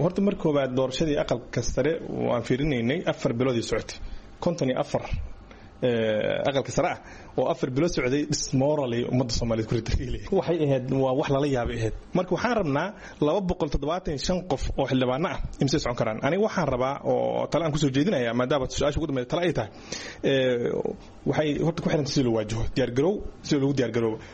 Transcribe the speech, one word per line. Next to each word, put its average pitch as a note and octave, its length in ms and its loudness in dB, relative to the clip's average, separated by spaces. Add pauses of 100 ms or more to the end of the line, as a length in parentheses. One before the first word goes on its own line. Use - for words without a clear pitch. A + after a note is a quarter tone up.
Horta F3+ 200 2
marka G3+ 200 2
koowaad C#3+ 320 2
doorashadii C3+ 480 0
aqalka B2 400 -2
sare C3+ 300 0 (160)
waan A#2+ 340 0
fiirinaynay, B2+ 640 0
afar D3 280 0
bilood B2 220 2
ay A2+ 60 0
socotay. - 360 -6 (420)
Konton E3 300 0
iyo B2+ 100 0
afar, C3 240 -4 (760)
eh, A2 680 2
aqalka C3+ 240 -2
sare D3+ 160 2
ah C3 100 -6 (380)
oo B2+ 100 2
afar D3+ 240 -2
bilood D#3 240 2
socday, C#3+ 320 0
dismorally C#3 800 0
ummadda B2 280 0
Soomaaliyeed A2+ 360 0
ku - 60 -2
riday. - 580 -2
Waxay F3 320 2
ahayd, C3+ 260 2
waa C3+ 240 2
wax D3+ 160 2
lala C#3 160 2
yaabay A#2+ 320 0
ahayd. A2 160 0 (200)
Marka F3+ 200 2
waxaan E3+ 240 2
rabnaa D#3 280 2 (340)
laba D#3 200 4
boqol F3 300 0
toddobaatan D#3 400 -2
iyo C#3+ 80 -2
shan F3+ 200 0 (100)
qof C3+ 140 0 (140)
oo C#3 100 2
xildhibaano C3 420 2
ah, C#3+ 100 -6 (220)
imise D3 180 2
socon B2 160 -2
karaan? A2+ 280 -2
Aniga E3+ 200 2
waxaan G3 240 0
rabaa B2+ 280 0 (100)
oo A#2+ 420 0
talo D3 180 0
aan D#3 80 0
ku D3+ 60 0
soo C#3+ 120 4
jeedinayaa, C3 440 2
maadaama B2+ 340 4
su-aasha D3 300 0
ugu D#3 80 -2
dambeysay C3 240 -2
talo E3 120 0
ay F3 100 2
tahay, A2+ 180 -2 (520)
eh, C3 500 2 (540)
waxay D3+ 240 2 (120)
horta D#3+ 200 0
ku - 60 0
xiran E3 160 2
tahay C#3 100 -4
si D3 80 4
loo A#2+ 120 4
waajaho, A2 280 0 (100)
diyaar B2 180 0
garow, C#3+ 240 2 (280)
si - 120 0
loogu C#3 200 4
diyaar A#2+ 200 0
garoobo. A2+ 220 2 (180)